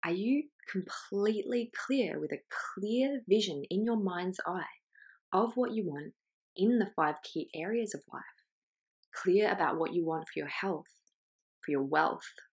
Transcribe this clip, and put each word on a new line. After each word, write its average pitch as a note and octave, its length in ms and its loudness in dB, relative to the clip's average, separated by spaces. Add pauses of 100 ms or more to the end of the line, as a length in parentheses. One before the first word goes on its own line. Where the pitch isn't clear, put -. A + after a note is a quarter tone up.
Are E3 80 0
you B3 300 2 (280)
completely G#3+ 960 -2 (160)
clear A#3 320 0
with D3+ 140 -4
a - 180 -8
clear B3 760 -2
vision F#3 420 2
in G3 140 2
your A3+ 180 2
mind's F#3 460 -2
eye F3 300 -6 (560)
of A3 220 4
what B3 180 0
you A3 120 0
want D3 280 -6 (420)
in A3+ 240 4
the G3+ 160 2
five D3+ 280 2
key - 300 -6
areas G#3 400 -2
of C#3+ 100 -8 (100)
life? - 100 -10 (920)
Clear G3 380 4
about E3+ 260 2
what D#3+ 160 -2
you E3+ 120 0
want D#3+ 240 -2
for - 100 -6
your D3 80 -6
health, E3 400 -4 (760)
for D3+ 60 -2
your C#3 120 2
wealth D3+ 400 2 (300)